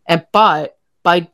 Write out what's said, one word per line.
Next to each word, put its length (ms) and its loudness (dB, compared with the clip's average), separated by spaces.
And, 240 -2
but 480 0
by 320 0